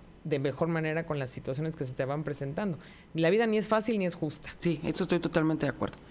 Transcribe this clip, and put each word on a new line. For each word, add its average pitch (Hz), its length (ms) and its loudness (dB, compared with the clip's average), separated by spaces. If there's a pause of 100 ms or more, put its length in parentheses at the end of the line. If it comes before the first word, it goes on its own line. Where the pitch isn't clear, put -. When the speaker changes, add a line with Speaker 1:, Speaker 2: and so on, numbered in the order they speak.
(240)
Speaker 1:
de 156 140 0
mejor 139 300 0
manera 160 400 0
con 151 100 -2
las 127 140 -2
situaciones 156 440 -4
que 151 80 -4
se 127 100 -6
te 135 120 -2
van 147 180 -2
presentando. 147 540 -4 (380)
La 165 160 4
vida 226 160 4
ni 214 100 4
es 214 100 0
fácil 220 300 2
ni 185 80 2
es 175 80 0
justa. - 460 -8
Speaker 2:
Sí, 160 240 2
eso 160 220 0
estoy 175 140 4
totalmente 160 460 2
de - 60 2
acuerdo. - 260 -4 (140)